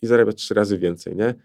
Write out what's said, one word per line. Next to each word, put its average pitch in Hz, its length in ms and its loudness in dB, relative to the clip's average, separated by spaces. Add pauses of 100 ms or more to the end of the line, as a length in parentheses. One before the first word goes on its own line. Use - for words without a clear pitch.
i 117 60 -4
zarabiać 113 280 4
trzy - 180 -8
razy 101 240 0
więcej, 87 380 -4
nie? 113 180 -2 (120)